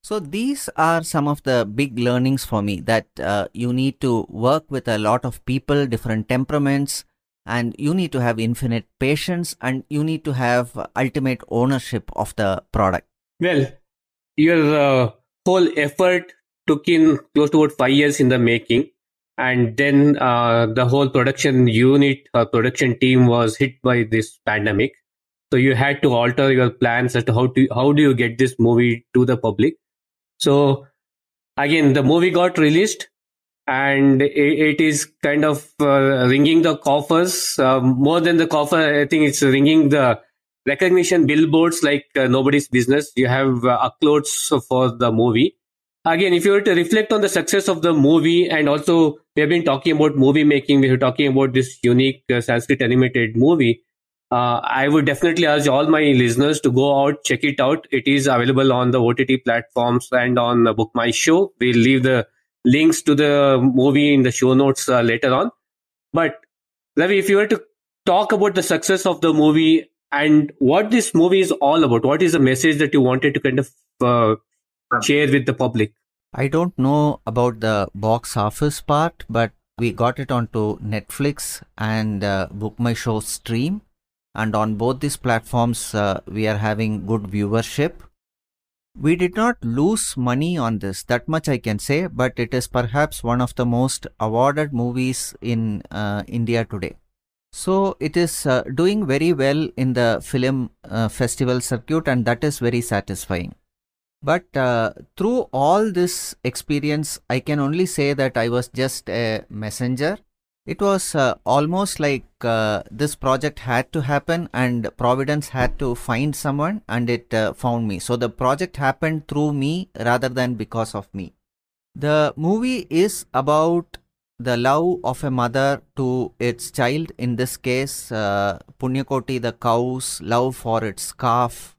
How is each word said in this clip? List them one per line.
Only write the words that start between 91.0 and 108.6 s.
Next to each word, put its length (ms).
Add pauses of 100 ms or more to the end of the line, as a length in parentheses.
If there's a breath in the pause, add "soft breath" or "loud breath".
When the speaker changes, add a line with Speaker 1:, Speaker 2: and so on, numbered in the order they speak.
Speaker 1:
that 240
much 200
I 100
can 220
say, 260
but 300
it 180
is 140
perhaps 560
one 160
of 160
the 100
most 400 (140)
awarded 520
movies 680
in, 500
uh, 380
India 360
today. 320 (560)
So 460
it 180
is, 300
uh, 160 (100)
doing 320
very 280
well 440
in 180
the 280
film, 480 (180)
uh, 200
festival 520
circuit, 460
and 180
that 200
is 160
very 220
satisfying. 720 (640)
But, 340
uh, 360 (240)
through 360
all 380
this 540
experience, 760 (100)
I 120
can 180
only 280
say 260
that 240
I 120
was 200